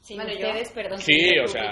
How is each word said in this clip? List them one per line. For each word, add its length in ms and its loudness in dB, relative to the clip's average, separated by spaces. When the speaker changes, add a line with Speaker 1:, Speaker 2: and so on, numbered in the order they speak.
Speaker 1:
Sin 160 -16
Speaker 2:
Bueno, 160 -8
yo. 140 -4
Speaker 1:
ustedes, 240 -4
perdón, 280 -8
Speaker 3:
Sí, 140 2
Speaker 1:
sin 280 6
Speaker 3:
o 60 0
sea, 140 -4